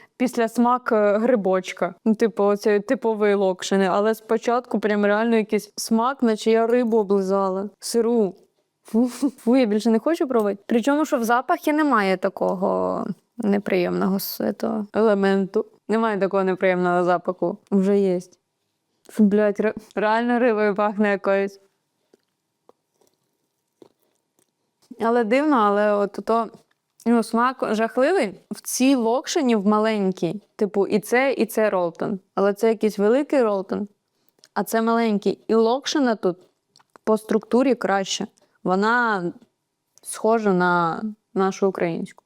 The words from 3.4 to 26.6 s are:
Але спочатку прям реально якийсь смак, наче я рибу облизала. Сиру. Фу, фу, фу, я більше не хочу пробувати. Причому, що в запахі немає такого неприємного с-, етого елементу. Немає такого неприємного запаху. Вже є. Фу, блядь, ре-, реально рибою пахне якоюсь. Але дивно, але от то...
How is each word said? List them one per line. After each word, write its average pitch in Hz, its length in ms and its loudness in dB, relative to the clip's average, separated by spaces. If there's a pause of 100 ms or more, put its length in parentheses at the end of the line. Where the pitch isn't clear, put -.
Але 208 240 2
спочатку 233 640 -2
прям 208 260 0
реально 220 300 2
якийсь 214 400 -2
смак, 240 480 -2
наче 220 280 0
я 226 160 4
рибу 233 300 2
облизала. 196 720 0 (100)
Сиру. 226 560 0 (480)
Фу, 240 240 0
фу, 247 220 -4
фу, 240 280 0
я 254 80 4
більше 214 240 0
не 226 100 2
хочу 320 280 -2
пробувати. 214 400 -2
Причому, 277 380 0
що 294 120 -2
в 233 60 -2
запахі 254 500 0
немає 226 440 2
такого 185 880 -2 (380)
неприємного 190 760 0
с-, - 300 -6
етого 214 440 -6
елементу. 196 720 0 (220)
Немає 214 320 -2
такого 190 240 0
неприємного 180 600 0
запаху. 180 540 -2 (140)
Вже 196 280 2
є. 185 200 0 (920)
Фу, - 140 2
блядь, 208 360 2
ре-, 208 140 -2 (220)
реально 226 440 0
рибою 214 360 2
пахне 208 360 0
якоюсь. 196 480 -2 (3500)
Але 233 220 0
дивно, 269 320 0
але 208 380 2
от 202 320 -2
то... 226 220 0 (580)